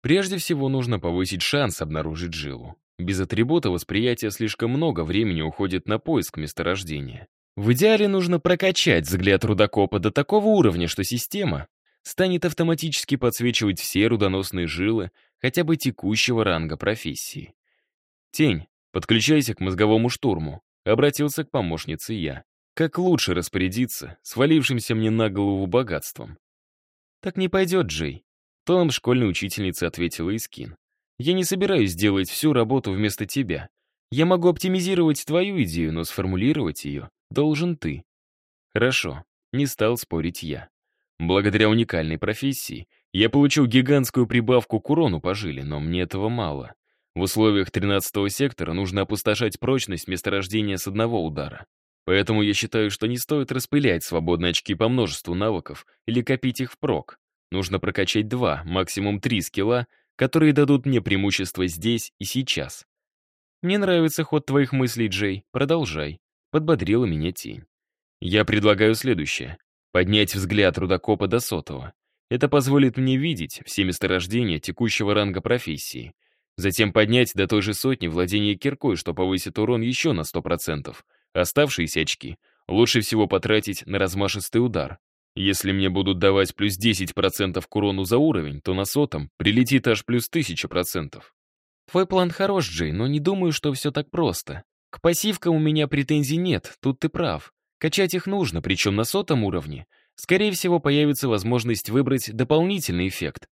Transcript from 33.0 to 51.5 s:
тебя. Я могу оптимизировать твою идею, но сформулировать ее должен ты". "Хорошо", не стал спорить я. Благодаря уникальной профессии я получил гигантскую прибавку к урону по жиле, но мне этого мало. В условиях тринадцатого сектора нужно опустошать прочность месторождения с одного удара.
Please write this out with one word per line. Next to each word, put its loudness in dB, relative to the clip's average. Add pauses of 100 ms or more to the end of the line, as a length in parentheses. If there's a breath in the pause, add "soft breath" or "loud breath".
тебя. -4 (420)
Я 2
могу 4
оптимизировать 2
твою 0
идею, -2
но -4
сформулировать -2
ее -8 (220)
должен 0
ты". -6 (720)
"Хорошо", 0 (300)
не 0
стал 0
спорить -4
я. -10 (520)
Благодаря 4
уникальной 0
профессии -6 (240)
я 4
получил 4
гигантскую 4
прибавку 2
к -8
урону 2
по -2
жиле, -6
но -6
мне -2
этого -4
мало. -6 (400)
В -4
условиях 2
тринадцатого -2
сектора -4
нужно -2
опустошать -2
прочность -2
месторождения -2
с -6
одного -2
удара. -8 (380)